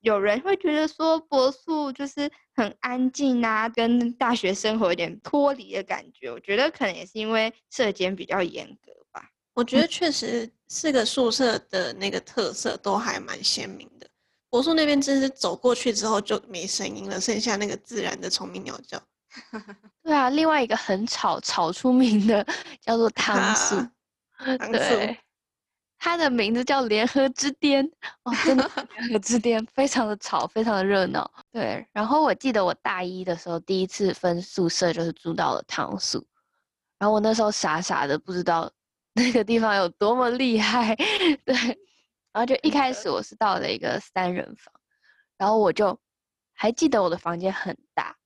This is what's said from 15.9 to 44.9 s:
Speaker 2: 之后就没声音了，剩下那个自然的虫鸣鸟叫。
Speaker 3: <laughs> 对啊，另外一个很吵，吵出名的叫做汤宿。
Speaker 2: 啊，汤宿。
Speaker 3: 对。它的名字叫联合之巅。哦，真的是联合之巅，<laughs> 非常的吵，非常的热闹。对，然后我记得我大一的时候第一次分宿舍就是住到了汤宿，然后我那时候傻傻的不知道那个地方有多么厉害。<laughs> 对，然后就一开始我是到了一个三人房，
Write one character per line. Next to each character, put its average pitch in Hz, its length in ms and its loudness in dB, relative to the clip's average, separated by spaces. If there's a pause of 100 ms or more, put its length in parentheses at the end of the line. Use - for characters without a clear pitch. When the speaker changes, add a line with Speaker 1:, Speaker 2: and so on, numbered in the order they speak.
Speaker 2:
之 208 140 -2
后 220 120 2
就 208 300 -4
没 180 180 -10
声 190 220 -4
音 196 180 -10
了， 196 140 -6
剩 214 180 -2
下 214 180 -2
那 208 100 -4
个 196 100 -6
自 214 240 -10
然 185 180 -6
的 180 120 -8
虫 190 180 -6
鸣 185 160 -12
鸟 - 240 -12
叫。 - 100 -10 (340)
Speaker 3:
<laughs> 208 680 -18
对 320 120 0
啊， 262 160 4
另 311 180 4
外 302 160 4
一 - 20 -2
个 220 80 -2
很 208 320 -2
吵， - 340 -2
吵 165 300 -2
出 254 220 2
名 220 340 6
的 208 180 4 (360)
叫 233 160 0
做 226 140 4
汤 220 440 2
宿。 214 220 0
Speaker 2:
啊， - 800 -6
汤 254 100 -6
宿。 226 60 -4
Speaker 3:
对。 226 460 0 (840)
它 339 140 0
的 311 140 2
名 226 240 2
字 247 100 0
叫 277 220 2
联 214 200 2
合 269 220 2
之 262 240 -2
巅。 277 360 2 (360)
哦， 247 180 -2
真 262 140 6
的 269 140 2
是 - 100 -8 (160)
联 240 160 -6
合 214 60 0
之 233 200 0
巅， 226 260 0
<laughs> - 80 -14
非 269 140 2
常 247 220 0
的 208 80 -2
吵， 170 300 -2
非 220 180 -2
常 226 100 0
的 190 80 0
热 196 260 2
闹。 - 220 -2 (220)
对， 196 400 -6
然 214 120 -2
后 294 180 4
我 254 120 4
记 269 160 -2
得 214 140 2
我 175 100 2
大 185 300 -6
一 185 180 -8
的 180 140 -4
时 175 140 -12
候 170 100 -4
第 185 220 0
一 185 40 0
次 190 280 0
分 175 260 -2
宿 185 260 -2
舍 165 280 0
就 170 100 -2
是 165 80 -4
住 165 220 -8
到 160 180 0
了 - 160 -4
汤 - 320 -6
宿， - 260 -6 (720)
然 202 80 0
后 214 80 4
我 214 60 4
那 220 140 4
时 226 80 2
候 208 100 2
傻 165 300 -2
傻 156 240 -2
的 147 120 0
不 185 140 -10
知 180 100 -2
道 165 300 0 (400)
那 247 180 2
个 226 140 2
地 226 160 2
方 214 160 2
有 190 140 2
多 214 240 2
么 247 160 2
厉 247 280 0
害。 220 380 0 (240)
<laughs> 320 240 2
对， 262 100 0 (800)
然 220 100 0
后 247 40 2
就 262 160 2
一 311 80 4
开 269 200 2
始 214 200 -4
我 113 120 -2
是 - 140 -16
到 196 220 2
了 135 120 -4
一 104 60 -2
个 - 240 -4
三 185 320 -4
人 180 100 -6 (140)
房， - 180 -20 (600)